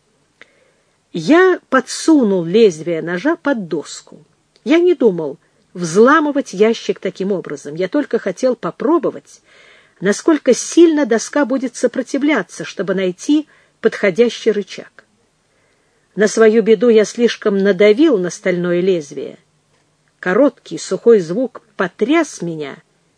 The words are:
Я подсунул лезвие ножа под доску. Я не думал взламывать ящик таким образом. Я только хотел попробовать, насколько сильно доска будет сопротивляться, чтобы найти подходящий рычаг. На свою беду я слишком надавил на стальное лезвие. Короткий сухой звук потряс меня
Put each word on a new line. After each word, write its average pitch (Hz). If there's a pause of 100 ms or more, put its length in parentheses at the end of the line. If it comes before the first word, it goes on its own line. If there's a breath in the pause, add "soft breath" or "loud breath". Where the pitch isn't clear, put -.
(1120 soft breath)
Я 320
подсунул 247
лезвие 170
ножа 180
под 226
доску. - (400)
Я 302
не 349
думал 175 (360)
взламывать 262
ящик 214
таким 190
образом. 151
Я 180
только 254
хотел 233
попробовать, - (600 soft breath)
насколько 247
сильно 320
доска 233
будет 247
сопротивляться, 254
чтобы 185
найти 190 (320 soft breath)
подходящий 220
рычаг. - (1120)
На 208
свою 220
беду 220
я 220
слишком 220
надавил 208
на 180
стальное 175
лезвие. 151 (800)
Короткий 190
сухой 202
звук 180 (160)
потряс 262
меня 156 (420)